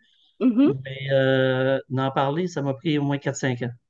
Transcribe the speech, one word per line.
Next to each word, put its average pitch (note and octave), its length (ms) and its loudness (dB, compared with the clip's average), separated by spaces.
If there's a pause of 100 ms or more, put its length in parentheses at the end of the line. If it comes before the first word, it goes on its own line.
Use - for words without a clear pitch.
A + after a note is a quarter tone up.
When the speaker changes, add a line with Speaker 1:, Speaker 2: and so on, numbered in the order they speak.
(400)
Speaker 1:
Mm-hmm. C4 420 2
Speaker 2:
Mais, C3+ 300 -8
euh, C3 640 2 (120)
d'en C3+ 200 0
parler, C#3+ 360 0
ça E3 160 -6
m'a C#3 100 -2
pris D3 240 -2
au D3 60 0
moins C#3+ 160 0
quatre, C#3 180 -6
cinq B2+ 240 -2
ans. A#2+ 100 -4 (200)